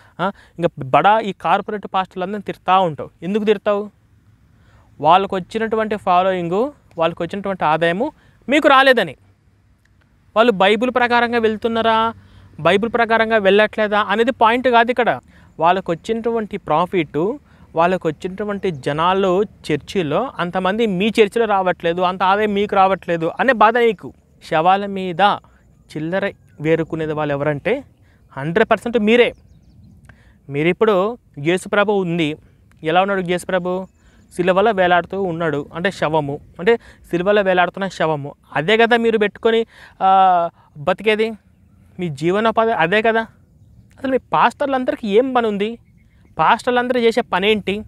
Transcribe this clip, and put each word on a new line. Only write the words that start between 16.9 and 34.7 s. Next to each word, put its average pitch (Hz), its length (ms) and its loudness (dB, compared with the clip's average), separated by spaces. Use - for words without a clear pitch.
వాళ్ళకు 175 320 0
వచ్చినటువంటి 190 640 -6
జనాలు 175 720 0
చర్చిలో 170 960 -4
అంతమంది 185 460 -2
మీ 196 220 -2
చర్చిలో 226 380 2
రావట్లేదు, 180 560 0
అంత 185 220 -2
ఆదాయం 208 300 2
మీకు 202 220 -2
రావట్లేదు 175 640 0
అనే 254 140 2
బాధ 220 240 4
నీకు. 226 360 -2
శవాల 185 340 2
మీద 190 340 -6
చిల్లర 185 340 -4
వేరుకునేది 156 520 -2
వాళ్ళు 147 200 -2
ఎవరంటే 151 500 -2
హండ్రెడ్ 165 320 0
పర్సెంట్ 226 300 0
మీరే. 220 340 4
మీరిప్పుడు 185 680 0
యేసుప్రభు 202 520 0
ఉంది, 170 460 -2
ఎలా 165 180 2
ఉన్నాడు 196 200 -2
యేసుప్రభు? 180 640 -4
సిలువలో 185 360 2